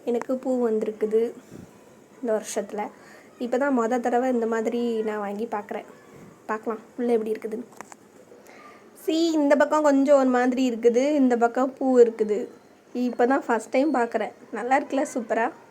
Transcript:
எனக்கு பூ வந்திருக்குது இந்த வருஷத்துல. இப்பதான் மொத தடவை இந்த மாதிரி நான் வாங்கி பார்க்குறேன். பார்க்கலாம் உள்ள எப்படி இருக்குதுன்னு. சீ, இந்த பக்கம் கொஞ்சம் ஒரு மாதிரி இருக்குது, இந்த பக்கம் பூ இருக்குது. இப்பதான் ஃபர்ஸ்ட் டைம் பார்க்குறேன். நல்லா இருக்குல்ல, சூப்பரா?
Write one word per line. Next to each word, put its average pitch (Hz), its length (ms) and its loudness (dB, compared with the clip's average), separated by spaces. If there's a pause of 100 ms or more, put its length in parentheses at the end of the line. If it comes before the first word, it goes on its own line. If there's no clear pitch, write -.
எனக்கு 240 320 -2
பூ 254 320 -2
வந்திருக்குது 214 640 -2 (880)
இந்த 220 220 -2
வருஷத்துல. 208 440 -8 (540)
இப்பதான் 254 380 0
மொத 233 220 0
தடவை 240 320 0
இந்த 226 140 0
மாதிரி 226 560 -2
நான் 214 160 -4
வாங்கி 208 320 -8
பார்க்குறேன். 208 340 -8 (640)
பார்க்கலாம் 220 320 -6 (200)
உள்ள 240 140 0
எப்படி 220 200 0
இருக்குதுன்னு. 214 320 -8 (1300)
சீ, 330 360 0
இந்த 294 260 4
பக்கம் 294 260 2
கொஞ்சம் 277 360 6
ஒரு 269 100 4
மாதிரி 247 420 2
இருக்குது, 240 440 2
இந்த 254 220 4
பக்கம் 233 420 0
பூ 262 200 4
இருக்குது. 220 500 2 (460)
இப்பதான் 247 520 0
ஃபர்ஸ்ட் 220 240 -2
டைம் 277 240 2
பார்க்குறேன். 233 360 -2 (220)
நல்லா 247 260 0
இருக்குல்ல, 285 360 -2
சூப்பரா? 226 360 -2 (200)